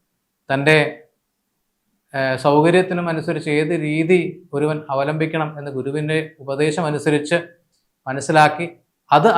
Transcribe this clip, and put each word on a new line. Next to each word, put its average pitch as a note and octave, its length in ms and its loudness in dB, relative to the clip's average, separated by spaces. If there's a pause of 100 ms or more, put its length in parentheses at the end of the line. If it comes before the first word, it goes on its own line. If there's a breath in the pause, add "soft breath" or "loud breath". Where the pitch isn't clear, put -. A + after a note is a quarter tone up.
(500)
തൻ്റെ, C#3 260 2 (1400)
ഏഹ്, C3 300 0
സൗകര്യത്തിനും E3+ 680 4
അനുസരിച്ച് D#3 460 -4
ഏത് D#3 160 -2 (120)
രീതി D#3+ 320 2 (380)
ഒരുവൻ D3+ 220 -2 (140)
അവലംബിക്കണം D#3 560 -2 (100)
എന്ന് C#3+ 200 -12
ഗുരുവിൻ്റെ D3+ 400 -4 (240)
ഉപദേശമനുസരിച്ച് D3+ 960 -2 (680)
മനസ്സിലാക്കി D3+ 600 2 (500)
അത് D#3+ 220 6